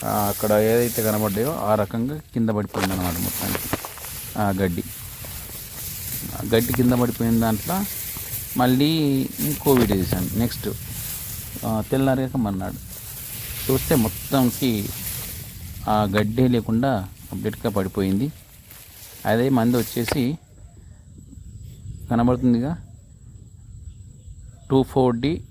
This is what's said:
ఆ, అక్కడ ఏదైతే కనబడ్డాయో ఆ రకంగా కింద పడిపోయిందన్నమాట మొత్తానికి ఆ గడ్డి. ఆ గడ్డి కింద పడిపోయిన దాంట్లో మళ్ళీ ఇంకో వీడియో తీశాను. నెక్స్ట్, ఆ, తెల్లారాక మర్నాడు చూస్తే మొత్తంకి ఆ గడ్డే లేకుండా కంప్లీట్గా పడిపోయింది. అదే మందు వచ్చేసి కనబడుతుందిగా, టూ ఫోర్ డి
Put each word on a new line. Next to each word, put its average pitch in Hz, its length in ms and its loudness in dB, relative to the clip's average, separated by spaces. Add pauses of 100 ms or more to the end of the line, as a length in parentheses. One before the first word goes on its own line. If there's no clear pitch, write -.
ఆ, 110 40 0
అక్కడ 104 440 2
ఏదైతే 113 500 4
కనబడ్డాయో 107 500 2
ఆ 107 220 2
రకంగా 117 420 0
కింద 117 320 -2
పడిపోయిందన్నమాట 95 680 -2
మొత్తానికి - 580 -4 (640)
ఆ 98 260 2
గడ్డి. 87 180 0 (1500)
ఆ 110 220 0
గడ్డి 120 160 4
కింద 123 200 4
పడిపోయిన 117 480 2
దాంట్లో 113 440 0 (720)
మళ్ళీ 127 320 4 (520)
ఇంకో 143 320 2
వీడియో 101 320 4
తీశాను. 92 340 -2
నెక్స్ట్, 117 300 0 (1000)
ఆ, 110 240 0
తెల్లారాక 135 460 2
మర్నాడు 98 380 -2 (960)
చూస్తే 135 220 2
మొత్తంకి 120 920 2 (1000)
ఆ 107 160 4
గడ్డే 107 440 4
లేకుండా 113 600 2 (240)
కంప్లీట్గా 104 380 -2
పడిపోయింది. 98 640 0 (960)
అదే 117 220 4
మందు 123 280 4
వచ్చేసి 120 600 0 (1700)
కనబడుతుందిగా, 123 680 4 (1900)
టూ 135 120 6
ఫోర్ 127 340 4
డి 143 340 -2